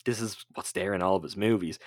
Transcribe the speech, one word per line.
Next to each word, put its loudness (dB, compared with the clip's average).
this 0
is -6
what's -8
there 0
in 0
all 4
of 2
his -10
movies. 2